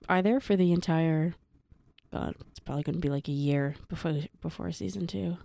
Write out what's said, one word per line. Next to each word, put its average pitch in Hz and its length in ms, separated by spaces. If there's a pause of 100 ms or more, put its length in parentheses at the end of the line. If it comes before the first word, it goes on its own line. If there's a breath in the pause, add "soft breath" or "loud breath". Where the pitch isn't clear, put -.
either 196 300
for - 160
the 185 180
entire, 165 640 (760)
God, - 240 (140)
it's - 100
probably 143 240
gonna - 140
be, 156 120
like, 143 180
a 147 40
year 143 440 (140)
before, 156 320 (200)
before 170 300
season 185 360
two. 175 380